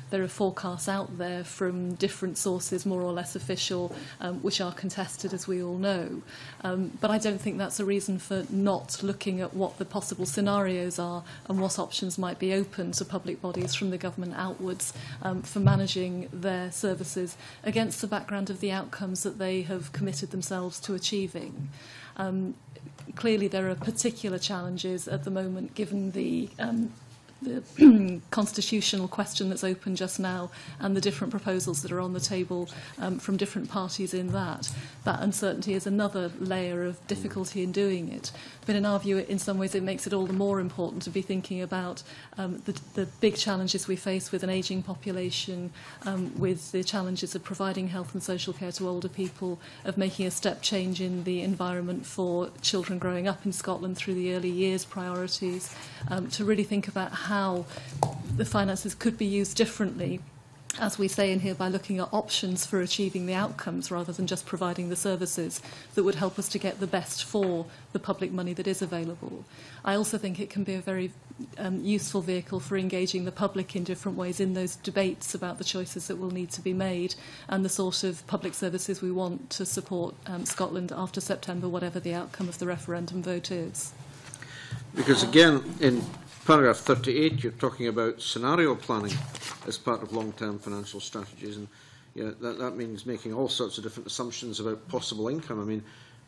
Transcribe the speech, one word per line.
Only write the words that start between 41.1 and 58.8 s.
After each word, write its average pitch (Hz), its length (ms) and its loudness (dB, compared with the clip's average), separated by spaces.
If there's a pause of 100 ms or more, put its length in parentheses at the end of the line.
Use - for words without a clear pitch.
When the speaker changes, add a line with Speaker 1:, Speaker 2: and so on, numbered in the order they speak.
Speaker 1:
be 190 120 0
thinking 185 380 -2
about, 180 420 -2 (360)
um, 185 260 -4
the, - 140 -4 (160)
the 190 120 0 (140)
big 214 160 6
challenges 190 500 0
we 190 100 0
face 190 360 -2
with 180 100 0
an 185 80 0
ageing 190 320 0
population, 180 880 -4 (360)
um, 185 320 0
with 185 340 0
the 185 100 2
challenges 185 520 -2
of 180 100 -6
providing 190 440 -2
health 180 260 -4
and 185 80 -4
social 185 300 -2
care 180 200 -6
to 185 160 -2
older 180 200 -2
people, 180 500 -4 (260)
of 190 140 -2
making 190 280 0
a 180 40 0
step - 320 0
change 185 380 0
in 180 240 -2
the 180 180 0
environment 180 640 0
for 180 440 0 (120)
children 180 360 0
growing 180 300 0
up 190 160 0
in 196 80 0
Scotland 185 440 -2
through 190 180 -2
the 180 180 0
early 180 180 0
years 185 340 2
priorities, 180 880 -4 (340)
um, 185 200 0
to - 160 -2
really 208 200 6
think 202 240 0
about 190 240 -2 (220)
how 190 300 2 (720)
the 220 80 2
finances 196 500 2